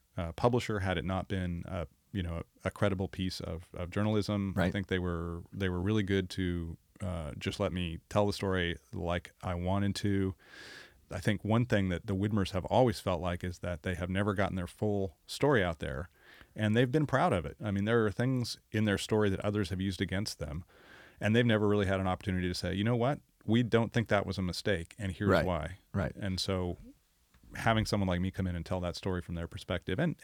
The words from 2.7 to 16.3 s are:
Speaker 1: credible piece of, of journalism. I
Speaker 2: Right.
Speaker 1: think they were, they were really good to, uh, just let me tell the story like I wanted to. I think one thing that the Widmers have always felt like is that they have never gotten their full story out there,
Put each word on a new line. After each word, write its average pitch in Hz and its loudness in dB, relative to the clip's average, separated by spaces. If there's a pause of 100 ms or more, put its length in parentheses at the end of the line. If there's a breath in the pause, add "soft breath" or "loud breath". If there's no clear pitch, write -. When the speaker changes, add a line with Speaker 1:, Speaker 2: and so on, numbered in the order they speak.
Speaker 1:
credible 95 0
piece 92 -4
of, 85 -8
of 87 -6
journalism. 104 0
I 92 4
Speaker 2:
Right. 87 2
Speaker 1:
think 98 -4
they 95 0
were, 85 -4 (100)
they 98 -2
were 90 0
really 104 2
good 95 2
to, 87 -2 (260)
uh, 82 -6
just - -4
let 92 0
me 85 -4 (100)
tell 104 4
the 101 0
story 92 0 (160)
like 87 -4 (100)
I 92 -4
wanted 98 0
to. 98 0 (760 loud breath)
I 98 -8
think 101 0
one 113 4
thing 98 2
that 87 -2
the 98 -2
Widmers 101 0
have 90 -2
always 113 4
felt 87 -2
like 90 -4
is 90 -6
that 87 -6
they 92 -2
have 90 -4
never 101 0
gotten 92 0
their 87 -4
full 101 -2 (100)
story 135 2
out 87 -2
there, 71 -6 (440 soft breath)